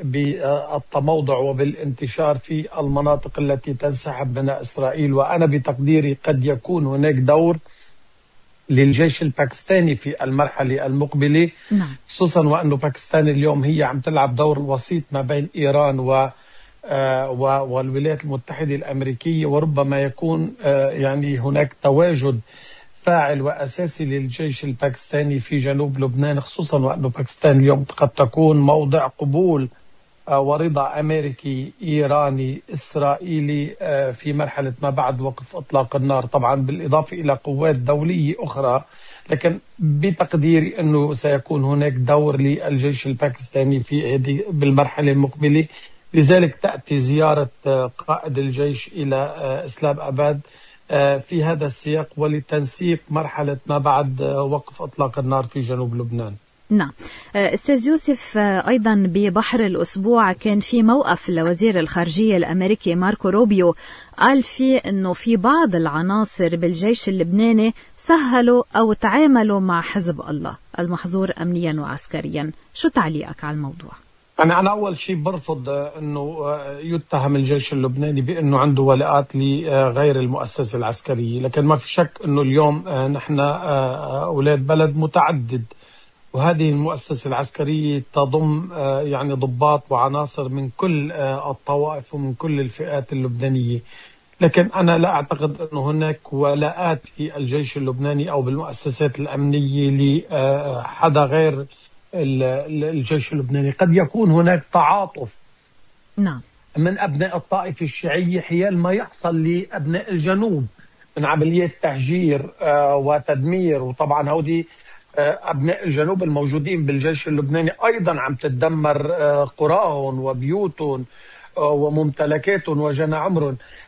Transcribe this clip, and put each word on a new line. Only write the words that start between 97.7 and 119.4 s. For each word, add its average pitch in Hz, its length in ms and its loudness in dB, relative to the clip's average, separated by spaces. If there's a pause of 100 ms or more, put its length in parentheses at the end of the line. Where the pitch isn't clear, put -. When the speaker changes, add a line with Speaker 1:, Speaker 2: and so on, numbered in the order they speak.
Speaker 1:
اللبناني 143 540 -2
أو 143 100 -2
بالمؤسسات 139 800 -4
الأمنية 143 680 0
لحدا 139 1300 0
غير 143 420 0 (480)
ال-، 135 300 0
ال-، 143 400 -2
الجيش 151 500 -2
اللبناني. 139 380 -2
قد 170 240 4
يكون 185 360 4
هناك 170 320 4 (100)
تعاطف 165 640 0 (800)
Speaker 2:
نعم. 165 240 0 (360)
Speaker 1:
من 175 220 0
أبناء 180 380 -2
الطائفة 180 480 -4
الشيعية 175 560 -2
حيال 180 360 0
ما 175 160 2
يحصل 170 500 -2
لأبناء 175 680 -2
الجنوب 185 540 0 (520)
من 151 80 -2
عمليات 160 460 2 (100)
تهجير، 143 680 0 (120)
آه، 147 340 2
وتدمير. 147 880 0
وطبعًا 143 460 -2
هودي، 160 380 -2 (500)
آه، 147 260 0
أبناء 165 420 -2
الجنوب 165 380 0
الموجودين 151 640 -2
بالجيش 143 420 -2
اللبناني 156 440 0 (140)
أيضًا 180 340 0
عم 131 160 -4
تتدمر، 151 800 0
آه، 147 300 2